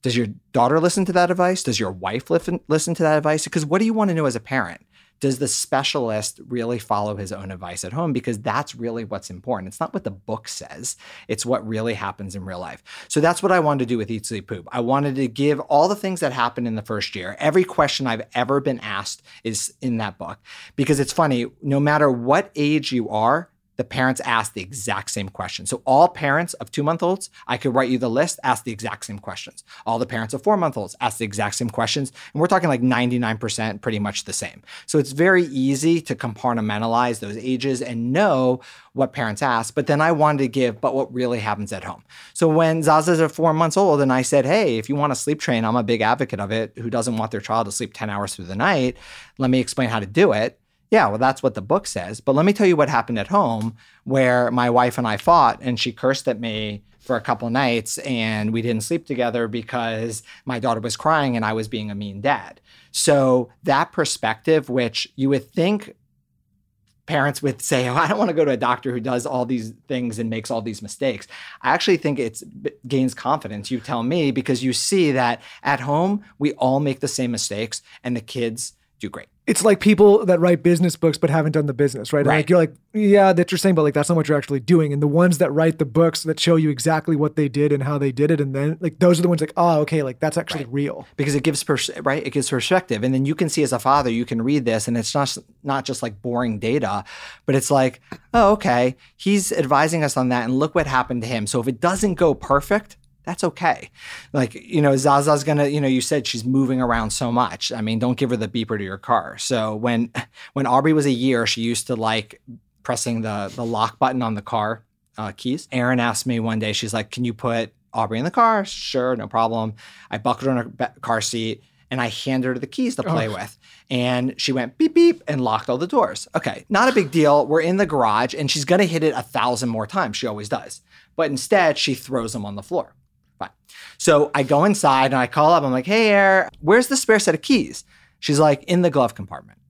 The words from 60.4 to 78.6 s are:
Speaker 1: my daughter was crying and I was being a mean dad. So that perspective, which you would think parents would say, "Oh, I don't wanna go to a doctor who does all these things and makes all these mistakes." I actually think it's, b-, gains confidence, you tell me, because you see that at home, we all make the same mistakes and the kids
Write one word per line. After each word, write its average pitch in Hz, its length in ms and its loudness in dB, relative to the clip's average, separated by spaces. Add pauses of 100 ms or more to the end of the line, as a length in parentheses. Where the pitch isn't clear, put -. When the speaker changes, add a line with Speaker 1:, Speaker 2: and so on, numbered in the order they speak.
Speaker 1:
my 123 140 -4
daughter 113 220 0
was 113 160 -6
crying 147 380 2
and 113 100 -2
I 107 80 0
was 113 140 -4
being 107 240 -8
a 101 40 -8
mean 101 260 -10
dad. 110 400 -2 (300)
So 131 580 2 (140)
that 139 280 2
perspective, 143 800 0
which 120 460 -2
you 135 140 0
would 135 220 0
think 202 440 -2 (1120)
parents 143 360 0
would 139 200 -2
say, 127 260 0
"Oh, 123 80 -2
I 156 120 2
don't 208 100 0
wanna 180 160 0
go 156 100 2
to 143 80 2
a 123 60 0
doctor 123 340 -2
who 123 80 -4
does 123 260 -2
all 127 200 -2
these 117 280 -6 (140)
things 123 320 -4
and 113 100 -4
makes 113 220 -6
all 113 100 -2
these 107 200 -10
mistakes." 110 460 -6 (340)
I - 120 -2
actually 180 240 2
think 147 220 -2
it's, 113 240 -6
b-, - 280 -10 (160)
gains 131 260 0
confidence, 107 580 -4
you 123 80 -4
tell 120 240 -4
me, 143 280 0
because 127 320 -2
you 127 100 0
see 170 400 0
that 120 280 0 (220)
at 139 160 0
home, 170 440 0 (140)
we 143 160 0
all 131 280 0
make 139 180 -2
the 143 80 -4
same 127 240 -2
mistakes 107 500 -6 (220)
and 123 120 -4
the 113 60 -4
kids 117 520 -6 (260)